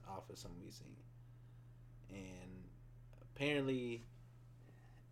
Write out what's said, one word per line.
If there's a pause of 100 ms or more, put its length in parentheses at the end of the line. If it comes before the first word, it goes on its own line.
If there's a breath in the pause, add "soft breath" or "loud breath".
off
of
something
we've
seen. (1120 loud breath)
And (580)
apparently, (1080 loud breath)